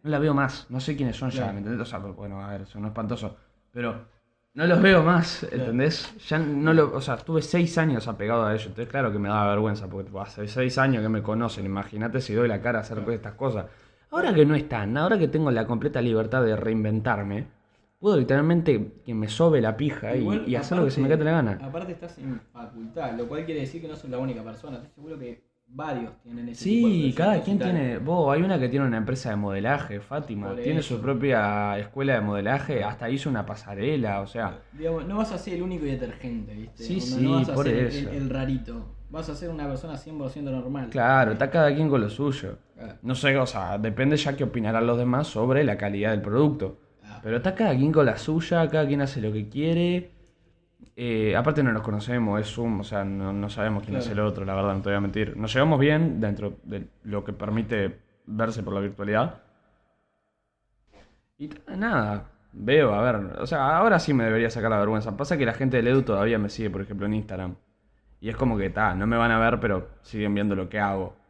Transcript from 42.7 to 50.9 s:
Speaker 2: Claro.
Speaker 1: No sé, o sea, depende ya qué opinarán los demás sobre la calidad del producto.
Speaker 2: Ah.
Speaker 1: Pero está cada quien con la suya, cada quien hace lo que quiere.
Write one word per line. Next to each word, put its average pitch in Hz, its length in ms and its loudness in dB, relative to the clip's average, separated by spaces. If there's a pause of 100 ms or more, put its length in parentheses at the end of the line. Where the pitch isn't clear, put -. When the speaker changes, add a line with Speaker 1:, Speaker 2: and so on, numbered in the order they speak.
Speaker 2:
Claro. 113 260 -16
Speaker 1:
No 123 120 -4
sé, 135 240 2
o 127 80 4
sea, 95 320 -4
depende 113 380 2
ya 139 220 -2
qué 135 80 0
opinarán 113 420 0
los 120 100 2
demás 123 300 2
sobre 131 380 2
la 104 120 2
calidad 101 340 0
del 104 100 2
producto. 107 580 2 (240)
Speaker 2:
Ah. 104 200 -18
Speaker 1:
Pero 110 140 -2
está 185 180 0
cada 190 200 2
quien 139 160 4
con 156 140 6
la 110 120 2
suya, 160 520 0
cada 156 180 2
quien 143 140 0
hace 135 200 -4
lo 107 120 -2
que 107 160 -4
quiere. 170 600 0 (840)